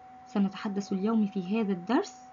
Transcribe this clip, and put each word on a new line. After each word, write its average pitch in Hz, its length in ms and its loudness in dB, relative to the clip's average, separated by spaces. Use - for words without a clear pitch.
سنتحدث 202 680 -2
اليوم 214 340 2
في 196 340 -2
هذا 202 120 0
الدرس 208 500 -2